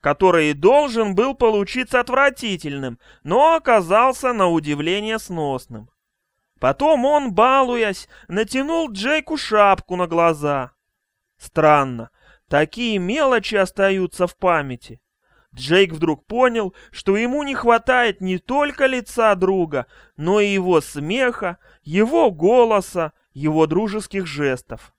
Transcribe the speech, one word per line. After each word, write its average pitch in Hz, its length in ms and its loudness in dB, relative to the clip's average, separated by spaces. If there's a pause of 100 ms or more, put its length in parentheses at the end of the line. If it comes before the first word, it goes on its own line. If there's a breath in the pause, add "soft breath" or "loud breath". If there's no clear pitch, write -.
который 156 500 2
должен 220 600 2
был 254 180 0
получиться 233 680 0
отвратительным, 185 960 -2 (240 soft breath)
но 285 320 4
оказался 240 800 2
на 190 160 2
удивление 165 680 -2
сносным. 135 720 -8 (720)
Потом 262 460 2
он, 277 280 0
балуясь, 240 760 0 (180 soft breath)
натянул 262 640 -4
Джейку 285 460 -4
шапку 196 580 2
на 180 120 -4
глаза. 147 680 0 (640)
Странно, 139 720 2 (400 soft breath)
такие 202 480 -2
мелочи 233 580 -2
остаются 190 720 0
в - 80 -12
памяти. 139 640 -4 (560)
Джейк 165 380 2
вдруг 156 320 -4
понял, 233 480 -2 (180 soft breath)
что - 240 -2
ему 247 280 -2
не 277 120 -6
хватает 233 640 0
не 185 200 -4
только 285 480 -2
лица 240 480 0
друга, 175 520 -2 (300 soft breath)
но 190 240 0
и 202 60 2
его 185 340 2
смеха, 190 800 -6 (220 soft breath)
его 226 480 2
голоса, 190 840 0 (200)
его 151 340 2
дружеских 196 580 -4
жестов. 139 720 -6